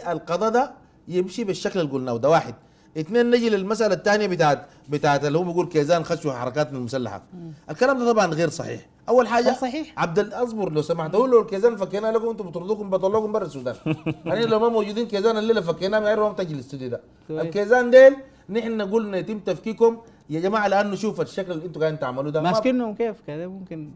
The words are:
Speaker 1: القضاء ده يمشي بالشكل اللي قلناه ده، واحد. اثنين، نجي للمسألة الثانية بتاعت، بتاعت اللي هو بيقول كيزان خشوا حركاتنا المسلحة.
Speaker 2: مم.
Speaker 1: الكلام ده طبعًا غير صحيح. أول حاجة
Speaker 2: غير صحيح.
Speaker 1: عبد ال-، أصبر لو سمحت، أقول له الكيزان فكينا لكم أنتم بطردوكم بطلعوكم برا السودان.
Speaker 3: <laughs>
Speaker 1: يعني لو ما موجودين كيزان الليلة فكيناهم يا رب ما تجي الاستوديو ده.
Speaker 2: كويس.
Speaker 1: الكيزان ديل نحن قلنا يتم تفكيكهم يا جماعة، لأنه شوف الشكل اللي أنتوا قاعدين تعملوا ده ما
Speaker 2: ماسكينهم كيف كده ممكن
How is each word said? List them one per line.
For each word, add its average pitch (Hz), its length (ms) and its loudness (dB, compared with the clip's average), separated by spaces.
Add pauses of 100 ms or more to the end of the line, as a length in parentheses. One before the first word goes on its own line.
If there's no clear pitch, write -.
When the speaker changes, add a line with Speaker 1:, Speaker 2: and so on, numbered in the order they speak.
(120)
Speaker 1:
القضاء 175 380 -2
ده 247 220 2 (360)
يمشي 180 360 -4
بالشكل 190 360 -4
اللي 147 120 -2
قلناه 127 260 -4
ده، 131 120 2
واحد. 143 240 2 (440)
اثنين، 233 340 0
نجي 233 180 4
للمسألة 202 460 0
الثانية 208 320 2
بتاعت، 156 380 2 (240)
بتاعت 143 360 2
اللي 147 120 0
هو 180 60 2
بيقول 175 240 -2
كيزان 160 380 2
خشوا 151 280 -2
حركاتنا 127 440 -4
المسلحة. 117 440 -6 (120)
Speaker 2:
مم. 165 180 -14 (180)
Speaker 1:
الكلام 254 300 0
ده 240 120 2
طبعًا 214 140 4
غير 165 240 0
صحيح. 117 320 -8 (280)
أول 240 180 4
حاجة 233 180 2
Speaker 2:
غير 247 80 4
صحيح. 262 440 -6
Speaker 1:
عبد 170 220 0
ال-، 208 140 -2
أصبر 220 380 -4
لو 151 100 0
سمحت، 160 340 -4
أقول 254 160 4
له 233 100 8
الكيزان 202 340 0
فكينا 196 360 -4
لكم 226 180 -2
أنتم 208 200 -8
بطردوكم 190 400 -6
بطلعوكم 202 420 0
برا 208 140 -2
السودان. 127 300 -8 (100)
Speaker 3:
<laughs> 156 400 -4
Speaker 1:
يعني 196 200 0
لو 220 140 2
ما 233 100 2
موجودين 214 380 -2
كيزان 208 300 0
الليلة 214 240 2
فكيناهم 196 420 -2
يا 208 120 2
رب 214 120 2
ما 202 60 -2
تجي 175 200 -6
الاستوديو 131 360 -10
ده. 117 120 -8 (260)
Speaker 2:
كويس. 156 140 -6
Speaker 1:
الكيزان 208 500 2
ديل 269 240 12 (340)
نحن 220 320 -2
قلنا 202 360 -2
يتم 202 220 -6
تفكيكهم 226 580 0 (320)
يا 156 100 -4
جماعة، 202 280 0
لأنه 196 280 2
شوف 190 260 -4
الشكل 180 300 -6
اللي 165 140 -8
أنتوا 151 160 -8
قاعدين 156 180 -2
تعملوا 135 320 -4
ده 156 100 -2
ما 180 100 0
Speaker 2:
ماسكينهم 220 440 0
كيف 226 200 -4 (120)
كده 156 200 -10
ممكن 175 480 -14